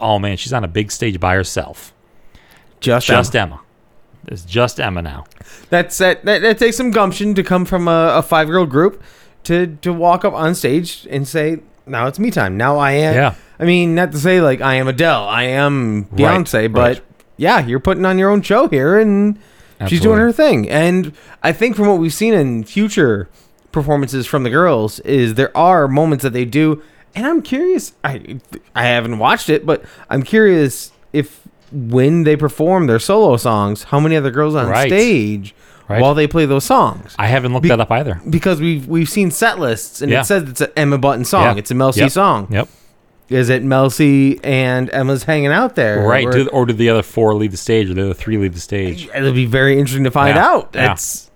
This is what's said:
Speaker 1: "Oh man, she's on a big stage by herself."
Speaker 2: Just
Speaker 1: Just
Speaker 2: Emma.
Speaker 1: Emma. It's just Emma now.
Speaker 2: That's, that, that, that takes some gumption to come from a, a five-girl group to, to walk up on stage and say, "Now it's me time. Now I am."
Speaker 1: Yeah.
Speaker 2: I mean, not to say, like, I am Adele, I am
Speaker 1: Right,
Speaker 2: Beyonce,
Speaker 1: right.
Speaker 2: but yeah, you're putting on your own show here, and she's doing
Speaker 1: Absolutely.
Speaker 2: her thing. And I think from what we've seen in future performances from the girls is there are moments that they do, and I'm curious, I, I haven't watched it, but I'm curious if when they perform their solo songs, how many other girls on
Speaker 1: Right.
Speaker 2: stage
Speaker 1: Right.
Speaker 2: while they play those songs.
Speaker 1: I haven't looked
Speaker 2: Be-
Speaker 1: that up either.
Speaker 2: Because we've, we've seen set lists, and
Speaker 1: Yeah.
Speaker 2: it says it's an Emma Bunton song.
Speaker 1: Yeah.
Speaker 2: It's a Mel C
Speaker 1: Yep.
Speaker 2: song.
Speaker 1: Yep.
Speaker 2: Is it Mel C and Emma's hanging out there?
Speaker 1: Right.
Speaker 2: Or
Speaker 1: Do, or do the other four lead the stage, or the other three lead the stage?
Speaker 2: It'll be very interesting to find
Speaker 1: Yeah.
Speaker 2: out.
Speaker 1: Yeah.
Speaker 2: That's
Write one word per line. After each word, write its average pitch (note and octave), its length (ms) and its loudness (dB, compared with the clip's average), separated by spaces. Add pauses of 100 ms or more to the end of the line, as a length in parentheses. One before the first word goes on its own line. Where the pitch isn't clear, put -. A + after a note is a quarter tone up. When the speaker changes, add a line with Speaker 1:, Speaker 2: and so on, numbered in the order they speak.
Speaker 1:
"Oh A2 180 0
man, G2+ 160 -4
she's A#2 160 -10
on A#2 140 -4
a - 20 -4
big G2+ 240 -4
stage G#2+ 260 -6
by F2+ 160 0
herself." F2 600 -6 (840)
Speaker 2:
Just A#2+ 280 0
Speaker 1:
Just B2 280 2
Speaker 2:
Emma. G2+ 180 -2
Speaker 1:
Emma. D2 80 -20 (640)
It's F2 160 -14
just A2 360 -2
Emma F#2+ 220 -4
now. D2 240 -12 (440)
Speaker 2:
That's, F3 300 -2
that, F3+ 260 2
that, G3 160 2
that A3 160 2
takes A3+ 200 2
some B3+ 140 -2
gumption G3+ 440 0
to F#3 80 0
come F3+ 220 0
from F3 220 -2
a, E3 300 2
a D#3+ 40 2
five-girl D#3+ 460 0
group D3+ 340 0 (440)
to, E3+ 360 -2
to F3+ 120 -4
walk F3 320 0
up G3+ 80 0
on D#3+ 220 -2
stage E3 540 -4
and C#3 180 -6
say, D#3 320 -4 (280)
"Now B2 200 -4
it's C#3 120 -8
me A3 120 -2
time. G2 260 -2
Now C3+ 200 0
I C#3 140 0
am." D3+ 240 0
Speaker 1:
Yeah. C3 180 2 (260)
Speaker 2:
I - 60 -6
mean, F3 280 2
not E3+ 200 0
to D3+ 40 -6
say, F3+ 240 2
like, C3+ 180 2
I C3 160 0
am C3 120 0
Adele, C3 400 0
I A2+ 160 -2
am B2+ 680 -2
Speaker 1:
Right, G2 120 -4
Speaker 2:
Beyonce, E3+ 320 0 (100)
Speaker 1:
right. A2+ 100 -2
Speaker 2:
but B2 280 2 (360)
yeah, F#3 260 2
you're B2 160 -2
putting F#3+ 260 0
on F#3 120 0
your F#3+ 140 2
own G#3 100 2
show A#3 260 2
here, D3+ 320 2
and G#3 380 2 (500)
she's E3 140 0
doing G#3+ 180 4
Speaker 1:
Absolutely. - 20 4
Speaker 2:
her A#3 100 4
thing. A3 380 2
And E3+ 440 0 (300)
I E3 80 0
think G#3+ 240 -2
from G#3 120 0
what G3 120 4
we've E3 140 0
seen A3 200 0
in B2+ 300 0
future C#3+ 640 0 (420)
performances C#3 540 -2
from D3 160 -2
the B2 80 -2
girls B2+ 520 0
is A#2+ 340 0
there C3+ 200 -2
are E3 320 4
moments C#3+ 360 0
that B2+ 100 -4
they B2 120 -4
do, D3+ 360 0 (320)
and A#3 140 -4
I'm E4 160 0
curious, D#4 500 -4 (100)
I, B2+ 360 -10 (360)
I A#2 100 0
haven't A#2+ 340 -2
watched C#3 280 0
it, D#3 160 0
but D3 200 -2 (260)
I'm C#3 140 -2
curious F3+ 680 2 (220)
if C#3+ 280 -4 (300)
when C3+ 520 2
they D3+ 120 4
perform D#3 520 0
their A2+ 120 2
solo F#3+ 380 4
songs, G#2 460 -2
how C#3+ 160 0
many D#3+ 160 2
other C#3 160 0
girls D3+ 240 -2
on B2 140 -2
Speaker 1:
Right. B2 200 2
Speaker 2:
stage A#2 640 0 (340)
Speaker 1:
Right. G#2+ 140 0
Speaker 2:
while C#3 140 4
they D3+ 100 2
play D3+ 220 0
those C#3 180 0
songs. C3+ 540 0
Speaker 1:
I G#2 80 0
haven't B2 260 0
looked B2+ 100 -2
Speaker 2:
Be- D#3+ 60 4
Speaker 1:
that A#2 120 4
up A2 100 -2
either. A2+ 360 -2
Speaker 2:
Because E3+ 320 0
we've, D3+ 280 -2
we've D#3+ 220 0
seen G3 200 0
set G#3 300 -2
lists, A#2+ 420 -4
and C#3 100 0
Speaker 1:
Yeah. B2+ 100 2
Speaker 2:
it A#2 40 -2
says F3 240 -2
it's B2+ 120 -6
an C#3+ 140 -2
Emma C#3+ 220 2
Bunton B2+ 280 0
song. F#3 180 2
Speaker 1:
Yeah. A#2 160 2
Speaker 2:
It's G#2 100 -8
a B2 60 -2
Mel C3 180 2
C G#2+ 80 0
Speaker 1:
Yep. C3+ 100 2
Speaker 2:
song. D#3+ 380 0
Speaker 1:
Yep. G#2+ 180 -2 (640)
Speaker 2:
Is B2+ 200 2
it B2+ 140 0
Mel C3+ 260 2
C C#3 540 2
and C3 500 0
Emma's C3+ 300 -2
hanging D3 300 0
out A#3 220 0
there? G#2 300 0
Speaker 1:
Right. A#2+ 220 2
Speaker 2:
Or B2+ 40 -2
Speaker 1:
Do, C3 180 2
or B2+ 160 0
do A#2 80 0
the A2+ 160 2
other A2+ 120 4
four G#2+ 340 0
lead G#2+ 160 -2
the F#2+ 60 -10
stage, A2 320 0
or F#2 40 -4
the F#2+ 100 -2
other F#2+ 100 -4
three A2 240 -6
lead G2 160 -2
the F2 60 -12
stage? F2+ 560 -6
Speaker 2:
It'll C#3 160 0
be B2+ 140 0
very C3+ 340 2
interesting C3+ 240 0
to B2+ 80 0
find C#3 240 2
Speaker 1:
Yeah. F3 120 4
Speaker 2:
out. F4 260 0
Speaker 1:
Yeah. B2+ 140 0
Speaker 2:
That's - 480 -8